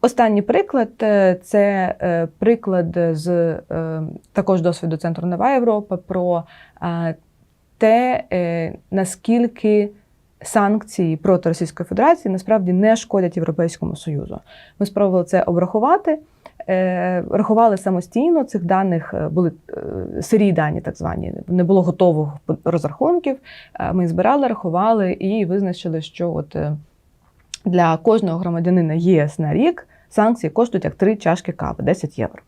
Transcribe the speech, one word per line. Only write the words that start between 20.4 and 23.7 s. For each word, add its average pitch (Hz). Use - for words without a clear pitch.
дані, 156
так -
звані, -
не 180
було 185
готових 165
розрахунків. 262